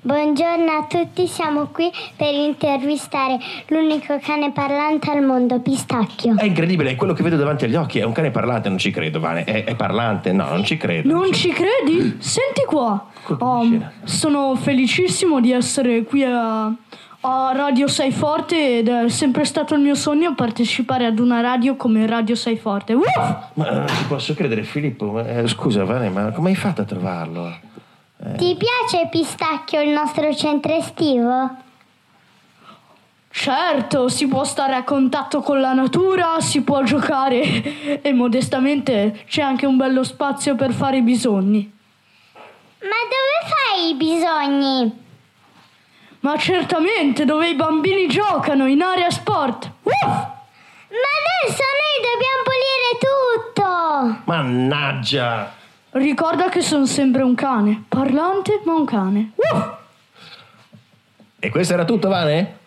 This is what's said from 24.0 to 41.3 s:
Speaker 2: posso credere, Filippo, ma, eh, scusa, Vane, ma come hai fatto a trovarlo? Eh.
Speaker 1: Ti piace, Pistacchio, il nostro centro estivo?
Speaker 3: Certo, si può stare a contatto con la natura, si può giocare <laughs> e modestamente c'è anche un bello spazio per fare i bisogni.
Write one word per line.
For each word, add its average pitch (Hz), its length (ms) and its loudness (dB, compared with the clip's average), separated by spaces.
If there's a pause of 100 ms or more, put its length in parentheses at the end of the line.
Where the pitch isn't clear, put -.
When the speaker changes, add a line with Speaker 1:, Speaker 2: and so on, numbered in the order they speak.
Speaker 2:
posso 143 260 -4
credere, 117 300 -2
Filippo, 113 480 -4
ma, 113 180 -4
eh, 117 200 -2
scusa, 104 360 0
Vane, 117 240 0
ma 101 220 -2
come 151 180 0
hai 190 80 2
fatto 170 240 -2
a 101 40 0
trovarlo? 87 840 -6 (540)
Eh. - 140 -8
Speaker 1:
Ti 349 240 0
piace, 453 540 0
Pistacchio, 320 680 -2
il 294 100 2
nostro 302 440 0
centro 294 400 -2
estivo? 254 760 0 (1800)
Speaker 3:
Certo, 277 800 0
si 262 180 0
può 262 160 0
stare 277 320 -2
a 254 80 -2
contatto 277 580 0
con 277 200 0
la 262 120 2
natura, 330 680 2
si 294 220 -2
può 277 200 2
giocare 277 1200 0
<laughs> - 0 -
e 285 100 0
modestamente 247 1160 0
c'è - 140 -2
anche 262 240 0
un 269 100 4
bello 262 260 2
spazio 277 540 -2
per 254 160 0
fare 269 240 0
i 262 60 2
bisogni. 214 680 2 (1120)